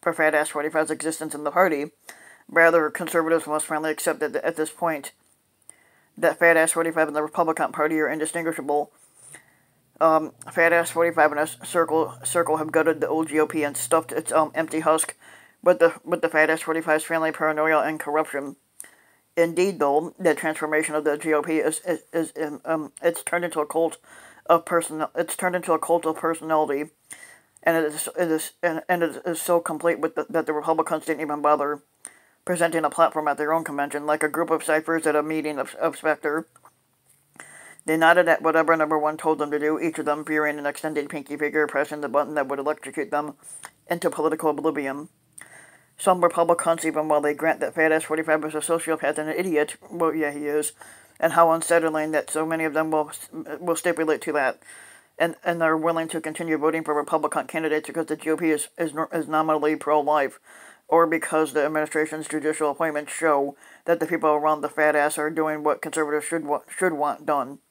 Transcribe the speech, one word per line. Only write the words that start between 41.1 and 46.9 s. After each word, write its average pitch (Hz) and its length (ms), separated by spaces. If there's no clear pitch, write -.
finger 151 280
pressing 147 360
the 143 80
button 143 240
that 143 120
would 143 120
electrocute 143 520
them 147 260
into 170 220
political 156 400
oblivion. 143 580
Some 185 260
Republicans, 170 600
even 156 240